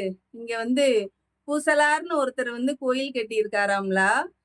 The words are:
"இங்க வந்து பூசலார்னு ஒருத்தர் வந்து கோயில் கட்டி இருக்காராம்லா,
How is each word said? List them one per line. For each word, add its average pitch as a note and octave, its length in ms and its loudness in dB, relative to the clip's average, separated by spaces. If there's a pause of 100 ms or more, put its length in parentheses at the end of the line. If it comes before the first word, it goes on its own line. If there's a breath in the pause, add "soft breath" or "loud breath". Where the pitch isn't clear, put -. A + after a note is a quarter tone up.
(300)
"இங்க A#3 260 -12
வந்து B3+ 300 2 (600)
பூசலார்னு D4+ 720 2
ஒருத்தர் B3+ 300 -4
வந்து B3 280 -2
கோயில் C4 360 -2
கட்டி A3 240 -6
இருக்காராம்லா, G3 720 2 (340)